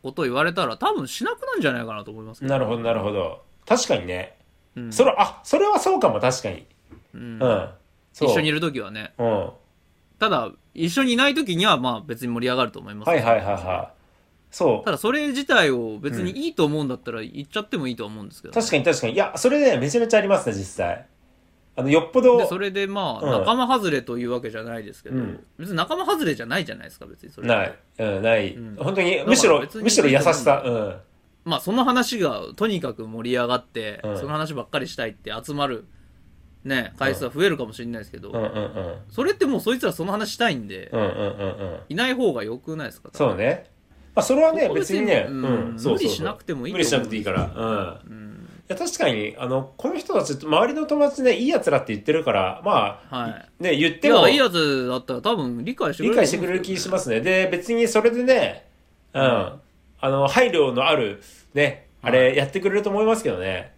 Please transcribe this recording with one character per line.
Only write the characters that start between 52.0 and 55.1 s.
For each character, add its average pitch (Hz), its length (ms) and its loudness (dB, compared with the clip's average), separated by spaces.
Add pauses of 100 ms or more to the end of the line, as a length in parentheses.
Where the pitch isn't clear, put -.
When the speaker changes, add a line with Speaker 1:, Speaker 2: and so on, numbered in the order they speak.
Speaker 2:
っ - 20 -20
て - 80 0
る 156 140 2
か 123 80 2
ら、 95 320 0
ま 117 340 2 (120)
あ、 131 40 -10
Speaker 1:
は 120 140 -6
い。 - 340 -14
Speaker 2:
ね、 175 140 2
言 160 160 2
っ - 20 -10
て - 160 2
も 226 100 10
Speaker 1:
い - 20 -
や、 - 60 8
い - 40 6
い 285 40 4
奴 156 520 2
だ 127 80 -2
っ 123 80 -8
た 131 80 -6